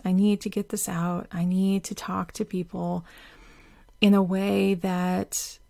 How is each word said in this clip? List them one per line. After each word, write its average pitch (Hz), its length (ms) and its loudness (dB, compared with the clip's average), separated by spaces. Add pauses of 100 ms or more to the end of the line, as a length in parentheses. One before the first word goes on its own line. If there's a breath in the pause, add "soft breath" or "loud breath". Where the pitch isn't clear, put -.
I 185 80 2
need 202 280 4
to 214 80 -6
get 202 200 -6
this - 180 -4
out. 175 440 -4
I 170 120 -4
need 190 420 2
to 202 100 -8
talk 185 380 -6
to 214 120 -4
people 175 600 -6 (960 loud breath)
in 202 140 8
a 196 100 6
way 196 520 2
that," 180 840 -4 (100)